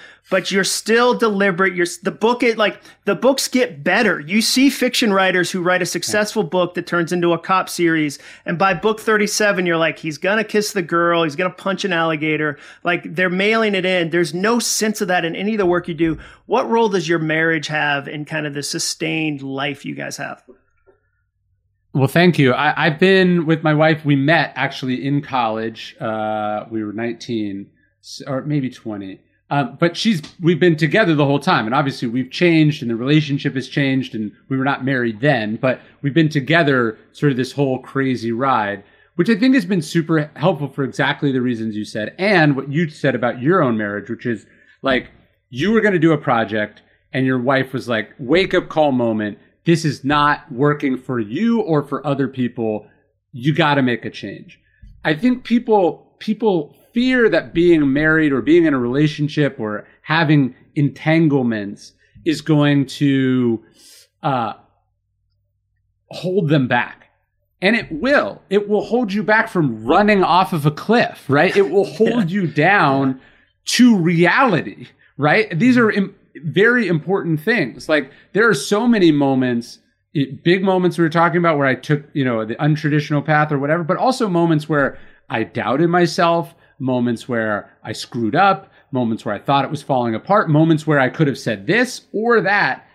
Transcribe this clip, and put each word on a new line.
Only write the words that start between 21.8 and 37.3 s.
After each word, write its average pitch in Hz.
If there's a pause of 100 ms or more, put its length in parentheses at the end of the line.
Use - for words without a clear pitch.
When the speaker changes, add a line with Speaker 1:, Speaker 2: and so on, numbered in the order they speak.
Speaker 2:
Well, 135
thank 170
you. 127
I, 147
I've 165
been 185
with 156
my 156
wife. 156
We 143
met 143
actually 131
in 139
college. 113
Uh, 107
we 110
were 104
nineteen, 110 (360)
s-, -
or 135
maybe 147
twenty. 101 (300)
Um, 139
but 170
she's, 208 (180)
we've 170
been 175
together 165
the 143
whole 143
time. 143
And 117
obviously 139
we've 127
changed 156
and 117
the 113
relationship 143
has 123
changed 135
and 110 (160)
we 135
were 131
not 131
married 120
then, 113
but 127 (180)
we've 139
been 156
together 139 (160)
sort 147